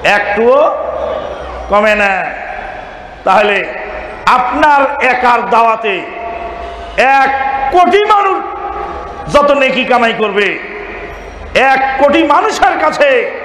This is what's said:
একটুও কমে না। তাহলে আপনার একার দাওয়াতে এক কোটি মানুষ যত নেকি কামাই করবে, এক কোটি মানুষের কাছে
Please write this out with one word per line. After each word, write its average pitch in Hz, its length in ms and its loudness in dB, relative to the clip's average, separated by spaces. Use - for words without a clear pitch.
একটুও 220 720 2
কমে 208 260 2
না। 196 300 0
তাহলে 196 420 2
আপনার 269 800 2
একার 240 440 2
দাওয়াতে 220 520 2
এক 269 560 2
কোটি 359 340 4
মানুষ 403 380 2
যত 285 160 6
নেকি 262 320 2
কামাই 240 340 2
করবে, 202 420 0
এক 269 480 2
কোটি 294 200 4
মানুষের 339 560 2
কাছে 277 520 2